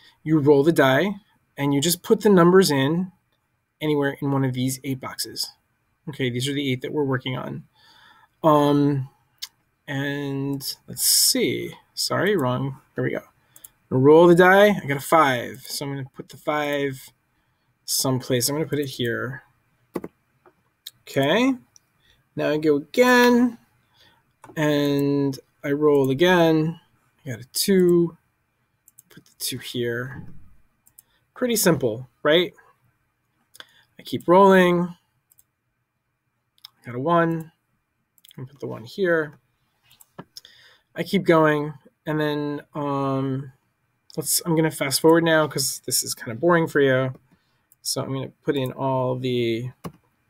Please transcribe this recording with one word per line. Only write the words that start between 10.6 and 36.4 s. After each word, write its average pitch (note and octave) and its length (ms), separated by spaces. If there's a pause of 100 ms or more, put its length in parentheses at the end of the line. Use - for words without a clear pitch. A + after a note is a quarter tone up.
let's B2 160
see. A#2+ 720 (180)
Sorry, E3+ 420
wrong. C3+ 440 (160)
Here B2+ 80
we - 80
go. - 100 (680)
Roll D3+ 360
the F3 80
die. F#3+ 360
I E3 160
got C#3 100
a C#3 40
five. B2+ 680
So - 180
I'm C#3 80
gonna C3+ 220
put - 140
the - 60
five C#3+ 760 (720)
someplace. B2+ 640
I'm C#3+ 80
gonna D#3 100
put C#3+ 140
it C#3 80
here. A#2+ 560 (1600)
Okay. A3 520 (800)
Now D3+ 140
I D3 80
go D3+ 180
again, B3 840 (960)
and C#3+ 840 (280)
I C#3+ 60
roll C#3+ 380
again. E3 680 (460)
I C#3 60
got A2+ 100
a B2 140
two. F3 640 (920)
Put - 160
the - 140
two - 180
here. A#2+ 720 (1080)
Pretty A#3 220
simple, C3 540 (120)
right? D#3+ 300 (1500)
I - 40
keep - 260
rolling. F3+ 640 (1900)